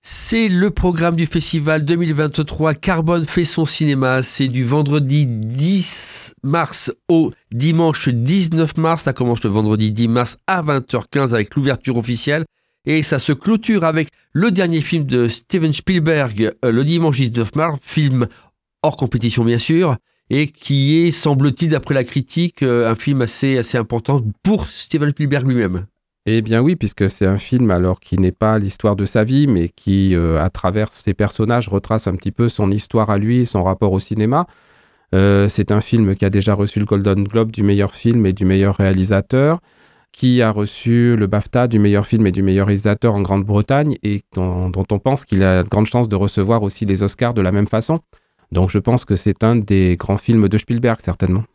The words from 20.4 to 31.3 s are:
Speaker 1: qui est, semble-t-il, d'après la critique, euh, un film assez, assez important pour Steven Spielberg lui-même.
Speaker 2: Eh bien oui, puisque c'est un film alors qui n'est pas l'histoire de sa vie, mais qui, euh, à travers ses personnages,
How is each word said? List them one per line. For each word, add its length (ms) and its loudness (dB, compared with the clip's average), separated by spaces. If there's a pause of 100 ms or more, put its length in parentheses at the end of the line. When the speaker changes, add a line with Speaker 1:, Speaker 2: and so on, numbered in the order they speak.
Speaker 1:
qui 520 0
est, 120 2
semble-t-il, 600 0
d'après 240 -2
la 100 0
critique, 580 -4
euh, 280 2
un 40 2
film 280 -2
assez, 340 -2
assez 220 -2
important 420 -2 (220)
pour 240 0
Steven 420 -4
Spielberg 400 -2
lui-même. 380 -2 (400)
Speaker 2:
Eh 160 2
bien 180 0
oui, 160 2
puisque 320 -2
c'est 160 -2
un 140 2
film 320 0
alors 280 2
qui 220 -2
n'est 100 4
pas 280 0
l'histoire 360 0
de 120 -2
sa 180 0
vie, 220 2
mais 240 2
qui, 440 2
euh, 240 2
à 120 0
travers 420 -2
ses 220 -4
personnages, 560 -2